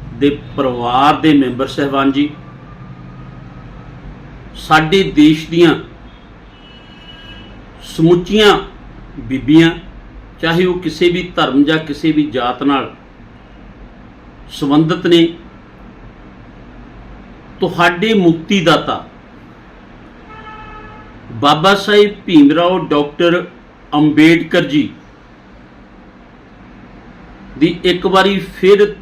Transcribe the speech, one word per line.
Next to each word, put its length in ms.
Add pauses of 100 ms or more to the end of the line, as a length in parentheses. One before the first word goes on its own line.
(140)
ਦੇ 240 (180)
ਪਰਿਵਾਰ 580
ਦੇ 200
ਮੈਂਬਰ 320
ਸਾਹਿਬਾਨ 460
ਜੀ, 180 (2250)
ਸਾਡੇ 480
ਦੇਸ਼ 480
ਦੀਆਂ 240 (2000)
ਸਮੁੱਚੀਆਂ 760 (600)
ਬੀਬੀਆਂ, 500 (720)
ਚਾਹੇ 240
ਉਹ 140
ਕਿਸੇ 300
ਵੀ 280
ਧਰਮ 280
ਜਾਂ 140
ਕਿਸੇ 340
ਵੀ 180
ਜਾਤ 320
ਨਾਲ 320 (1600)
ਸੰਬੰਧਿਤ 560
ਨੇ, 280 (2250)
ਤੁਹਾਡੇ 540
ਮੁਕਤੀ 500
ਦਾਤਾ 440 (2250)
ਬਾਬਾ 420
ਸਾਹਿਬ 400 (120)
ਭੀਮ 240
ਰਾਓ 280
ਡਾਕਟਰ 680 (480)
ਅੰਬੇਡਕਰ 680
ਜੀ 260 (2750)
ਦੀ 260
ਇੱਕ 220
ਵਾਰੀ 320
ਫਿਰ 640